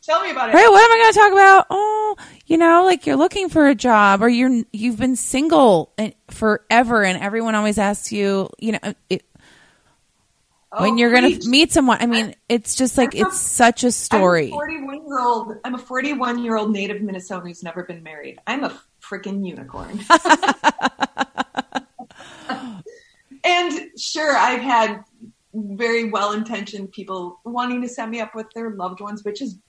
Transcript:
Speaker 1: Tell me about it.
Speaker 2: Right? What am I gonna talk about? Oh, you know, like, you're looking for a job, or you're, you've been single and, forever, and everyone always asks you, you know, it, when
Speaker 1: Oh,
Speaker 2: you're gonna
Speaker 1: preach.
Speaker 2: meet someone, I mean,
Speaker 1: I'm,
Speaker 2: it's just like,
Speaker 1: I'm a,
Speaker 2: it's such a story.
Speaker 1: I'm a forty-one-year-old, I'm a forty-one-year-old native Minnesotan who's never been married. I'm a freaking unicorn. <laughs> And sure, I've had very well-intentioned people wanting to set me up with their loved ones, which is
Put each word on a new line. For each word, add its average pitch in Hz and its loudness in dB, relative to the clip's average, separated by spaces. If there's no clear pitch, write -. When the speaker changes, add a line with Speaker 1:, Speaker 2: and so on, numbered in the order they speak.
Speaker 1:
Tell 320 -2
me 359 -6
about 247 -4
it. - 0
Speaker 2:
Right? 415 10
What 403 10
am - 6
I 453 6
gonna 453 6
talk 415 6
about? 392 8
Oh, 427 -2
you 330 0
know, 339 6
like, 370 0
you're 277 0
looking 359 0
for 302 4
a 277 4
job, 208 4
or 240 4
you're, 247 2
you've 220 -4
been 254 -2
single 262 2
and, 214 -6
forever, 220 0
and 185 -2
everyone 220 -4
always 208 0
asks 202 -2
you, 196 -2
you 220 -6
know, - -6
it, - -6
when 208 -2
Speaker 1:
Oh, - -2
Speaker 2:
you're 240 2
gonna 247 4
Speaker 1:
preach. - -6
Speaker 2:
meet 269 2
someone, 262 2
I 240 -2
mean, 226 -2
Speaker 1:
I'm, - -14
Speaker 2:
it's 233 -4
just 262 -2
like, 254 0
Speaker 1:
I'm - 0
a, 370 0
Speaker 2:
it's - -6
such - 0
a 247 2
story. 180 0
Speaker 1:
I'm - -12
a - -12
forty-one-year-old, 277 -6
I'm 254 -8
a - -10
forty-one-year-old 240 -4
native 202 -6
Minnesotan 185 -10
who's 175 -18
never 175 -12
been 165 -16
married. 151 -18
I'm 262 -6
a - -12
freaking 196 -10
unicorn. 95 -14
<laughs> 294 6
And 349 -2
sure, 302 -4
I've 233 0
had 226 -2
very 220 -4
well-intentioned 208 -6
people 185 -14
wanting 247 -6
to 247 -8
set 233 -12
me 233 -10
up 220 -10
with 220 -12
their 226 -10
loved 190 -10
ones, 208 -14
which 208 -10
is 214 -12